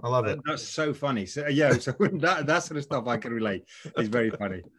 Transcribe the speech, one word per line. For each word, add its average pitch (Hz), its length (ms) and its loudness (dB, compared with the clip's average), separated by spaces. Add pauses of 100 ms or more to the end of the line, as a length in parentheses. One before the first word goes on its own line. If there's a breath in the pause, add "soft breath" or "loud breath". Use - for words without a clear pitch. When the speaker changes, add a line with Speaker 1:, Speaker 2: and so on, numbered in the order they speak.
Speaker 1:
I 120 60 -2
love 123 180 2
Speaker 2:
that, - 120 -2
Speaker 1:
it. - 80 -10
Speaker 2:
that's 151 220 -4
so 151 240 -2
funny. 123 320 -2
So, 147 240 -6
yeah, 143 300 6
so 131 140 -4
<laughs> - 60 -6
that, 170 480 2
that 170 160 4
sort 160 160 -8
of 139 60 -6
stuff 120 220 -2
I 120 100 0
can 117 160 -4
relate. 107 320 -2 (320 loud breath)
It's 113 120 0
very 110 220 2
funny. 95 320 -6 (160)